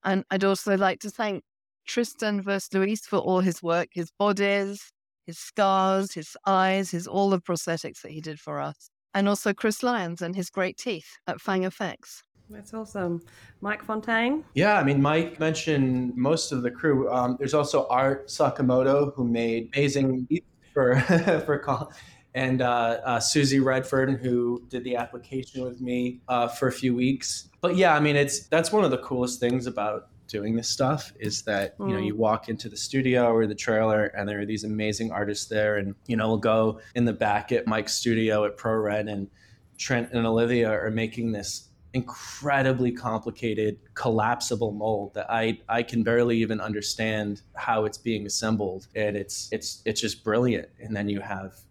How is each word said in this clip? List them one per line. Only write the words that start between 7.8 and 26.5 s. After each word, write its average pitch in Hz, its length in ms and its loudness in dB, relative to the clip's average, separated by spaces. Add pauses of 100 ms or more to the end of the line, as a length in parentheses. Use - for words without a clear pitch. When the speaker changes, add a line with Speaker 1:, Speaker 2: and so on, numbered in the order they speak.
Speaker 1:
that - 100 -14
he 156 80 -10
did 156 180 -12
for 147 220 -8
us. 147 300 -10 (240)
And 196 140 2
also 202 260 0
Chris 214 280 -2
Lyons 196 380 -2
and 175 160 -4
his 180 140 -6
great 190 260 -4
teeth 190 320 -8 (180)
at - 140 -6
Fang 185 240 -2
Effects. - 580 -8 (280)
Speaker 2:
That's 208 240 -18
awesome. 185 480 -6 (400)
Mike 208 200 -6
Fontaine? 233 640 -2 (100)
Speaker 3:
Yeah, 202 240 4
I 156 60 2
mean, 139 160 4
Mike 160 400 2
mentioned 135 760 0
most 147 380 0
of 127 100 -2
the 120 80 0
crew. 135 400 0
Um, 123 280 0
there's 139 160 -2
also 147 340 2
Art 135 400 0
Sakamoto, 135 840 2
who 131 100 -2
made 117 500 0
amazing 139 540 2
teeth 170 160 -2 (300)
for, 131 260 4
<laughs> 170 460 2
for 147 120 2
Col-, 135 320 -4 (440)
and, 127 260 0
uh, 120 440 2
uh, 120 160 0
Susie 139 400 4
Redford, 131 600 2
who 120 480 0
did 123 160 -8
the 123 120 -4
application 127 680 -8
with 123 160 -10
me, 123 480 -4
uh, 120 200 2
for 131 200 0